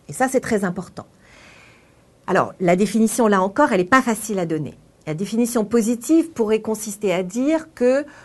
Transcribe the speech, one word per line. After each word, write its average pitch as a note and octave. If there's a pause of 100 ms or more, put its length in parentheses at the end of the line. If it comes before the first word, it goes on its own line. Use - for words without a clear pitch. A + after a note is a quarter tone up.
Et D3
ça, C4
c'est B3+
très G#3
important. F3+ (1200)
Alors, D3
la F3+
définition, A3
là G3+
encore, G3+
elle F#3+
n'est F3+
pas C4
facile A3
à F3
donner. D#3 (320)
La D#3
définition A3
positive A#3
pourrait A3
consister G#3+
à F3+
dire C4+
que B3+ (220)